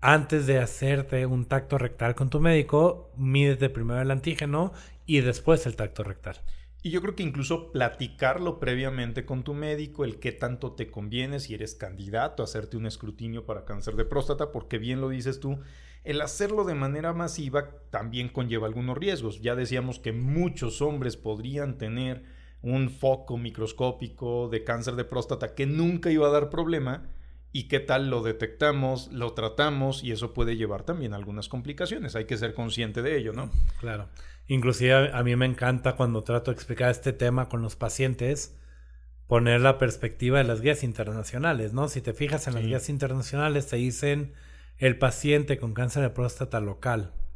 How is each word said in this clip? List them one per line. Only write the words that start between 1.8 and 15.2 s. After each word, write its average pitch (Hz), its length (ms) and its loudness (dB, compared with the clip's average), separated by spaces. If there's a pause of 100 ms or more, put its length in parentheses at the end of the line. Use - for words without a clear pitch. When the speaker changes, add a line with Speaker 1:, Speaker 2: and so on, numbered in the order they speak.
Speaker 1:
con 135 160 0
tu 151 100 2
médico, 160 760 6
mídete 135 500 4
primero 120 320 -2
el 131 100 0
antígeno 151 640 0 (320)
y 147 160 4
después 127 460 4
el 117 100 -4
tacto 107 280 -4
rectal. - 360 -10 (400)
Speaker 2:
Y 170 100 -6
yo 175 120 0
creo 196 140 -4
que 190 80 -2
incluso 147 480 -2
platicarlo 135 880 0
previamente 127 640 -2
con 127 180 -4
tu 143 100 -6
médico, 147 520 -4
el 113 160 -6
qué 127 100 -2
tanto 123 420 -6
te 113 200 -8
conviene, 123 480 -4
si 127 140 -10
eres 104 200 -8
candidato 101 680 -4
a - 20 0
hacerte 107 320 -8
un 110 100 -4
escrutinio 113 600 -10
para 104 180 -8
cáncer 107 320 -6
de 110 80 2
próstata, 143 480 -2
porque 117 260 -6
bien 123 220 -4
lo 135 80 -2
dices 131 320 -4